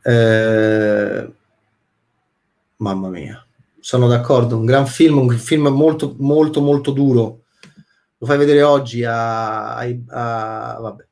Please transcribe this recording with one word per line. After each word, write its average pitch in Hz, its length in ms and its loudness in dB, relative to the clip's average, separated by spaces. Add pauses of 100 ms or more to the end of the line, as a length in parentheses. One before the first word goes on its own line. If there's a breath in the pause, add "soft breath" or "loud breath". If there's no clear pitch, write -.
Eh, 110 1300 0 (1500)
mamma 95 300 -6
mia. 90 380 -14 (320)
Sono 123 300 2
d'accordo, 120 480 2
un 113 80 -2
gran 135 240 2
film, 156 300 4
un 127 200 2
film 151 300 0
molto, 147 500 0
molto, 151 420 2
molto 143 300 0
duro. 131 540 0 (760 soft breath)
Lo 117 80 -12
fai 143 100 0
vedere 143 280 4
oggi 123 400 0
a, 113 720 -4
ai, 120 320 -8
a, 117 720 -8
vabbè. 104 300 -14